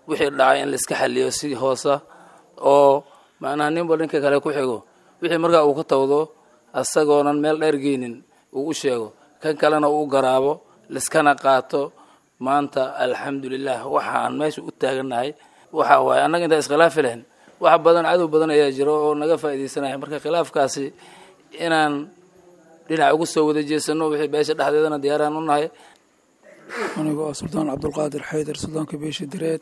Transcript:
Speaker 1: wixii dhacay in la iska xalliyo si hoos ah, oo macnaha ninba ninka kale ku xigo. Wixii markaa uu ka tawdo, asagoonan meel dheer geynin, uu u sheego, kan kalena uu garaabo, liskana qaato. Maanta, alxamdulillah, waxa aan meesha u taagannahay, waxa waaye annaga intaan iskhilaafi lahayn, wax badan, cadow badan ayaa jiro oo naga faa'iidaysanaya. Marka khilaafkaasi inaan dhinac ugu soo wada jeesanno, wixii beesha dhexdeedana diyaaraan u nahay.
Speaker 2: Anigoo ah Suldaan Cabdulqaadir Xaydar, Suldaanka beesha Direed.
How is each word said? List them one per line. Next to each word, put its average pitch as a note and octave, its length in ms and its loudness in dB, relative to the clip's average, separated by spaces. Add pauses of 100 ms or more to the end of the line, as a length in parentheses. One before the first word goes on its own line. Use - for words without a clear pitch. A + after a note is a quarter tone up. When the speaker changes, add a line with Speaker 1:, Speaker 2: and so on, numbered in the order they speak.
Speaker 1:
wixii D3+ 220 -2
dhacay C#3 320 4
in C#3 80 -4
la C3 80 -2
iska - 160 -4
xalliyo B2+ 400 0
si D3 200 -6
hoos B2+ 320 -2
ah, C#3+ 120 2 (600)
oo C#3+ 440 6 (380)
macnaha D3 340 -2
ninba E3 220 0
ninka D#3 260 -2
kale C#3+ 160 4
ku D3 160 -4
xigo. C3 300 -2 (380)
Wixii E3 200 0
markaa E3 240 6
uu C#3+ 80 4
ka D3+ 160 -6
tawdo, C#3+ 400 2 (440)
asagoonan D3 680 2
meel D#3 160 0
dheer D#3 240 2
geynin, B2+ 400 -4 (320)
uu C#3+ 160 -4
u - 20 -2
sheego, A#2+ 380 -4 (320)
kan D#3 160 -2
kalena D3+ 320 2
uu D3+ 160 0
garaabo, C3+ 560 0 (280)
liskana C#3+ 440 2
qaato. C#3 560 0 (500)
Maanta, C3+ 540 -2
alxamdulillah, C3 960 -6
waxa C#3 320 -2
aan A#2+ 160 -4
meesha D3+ 240 -4
u - 80 -14
taagannahay, C3 640 -4 (380)
waxa D3 280 4
waaye C3 240 2
annaga E3+ 220 0
intaan D3+ 160 4
iskhilaafi D#3 400 4
lahayn, A#2 200 -4 (380)
wax E3 220 4
badan, E3+ 240 4
cadow E3+ 220 2
badan D#3 220 2
ayaa D3 220 4
jiro C#3 240 0
oo D3+ 180 0
naga D3+ 220 0
faa'iidaysanaya. C#3 640 -6
Marka C#3+ 180 -10
khilaafkaasi D3 680 -2 (760)
inaan D#3+ 320 0 (960)
dhinac D3+ 240 2
ugu D#3+ 140 2
soo D#3 200 0
wada D3+ 160 0
jeesanno, D3+ 460 -2
wixii D3+ 240 -2
beesha D3+ 240 0
dhexdeedana D3+ 420 0
diyaaraan D3+ 380 0
u D#3+ 80 -4
nahay. D3 220 0 (1300)
Speaker 2:
Anigoo D3+ 320 -4
ah C#3+ 60 -8
Suldaan D#3 340 -6
Cabdulqaadir D3 560 -4
Xaydar, D3+ 320 -6
Suldaanka D#3 400 -8
beesha D3+ 300 -8
Direed. D#3+ 360 -6